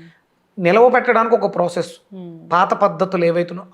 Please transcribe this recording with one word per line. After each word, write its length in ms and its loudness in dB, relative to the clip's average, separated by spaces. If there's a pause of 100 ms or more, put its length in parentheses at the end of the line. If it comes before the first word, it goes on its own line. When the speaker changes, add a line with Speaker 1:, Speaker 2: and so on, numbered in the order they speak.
(600)
Speaker 1:
నిలవ 300 4
పెట్టడానికి 460 0
ఒక 200 -2
ప్రాసెస్, 360 -4 (220)
Speaker 2:
మ్మ్. 380 -14
Speaker 1:
పాత 220 2
పద్ధతులు 520 0
ఏవైతున్నాయో 480 -4